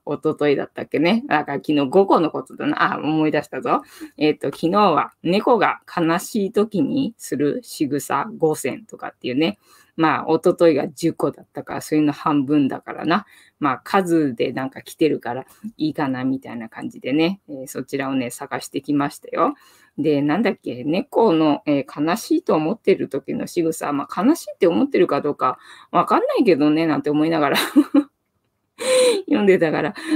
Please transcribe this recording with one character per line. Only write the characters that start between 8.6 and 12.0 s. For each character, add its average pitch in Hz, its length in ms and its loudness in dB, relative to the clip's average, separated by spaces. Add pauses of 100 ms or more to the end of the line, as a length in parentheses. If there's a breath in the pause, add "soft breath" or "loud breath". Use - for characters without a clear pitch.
と - 120 -20
か - 120 -12
っ - 80 -16
て - 100 -10
い 123 60 -4
う - 20 -4
ね。 165 220 0 (400 soft breath)
ま 156 240 0
あ、 - 120 -10
一 165 180 2
昨 170 180 4
日 151 60 4
が - 120 -2
十 160 260 -4
個 147 180 -2
だ - 120 -20
っ - 80 -20
た 143 120 -10
か - 120 -10
ら、 131 60 -8
そ - 140 -4
れ 151 60 4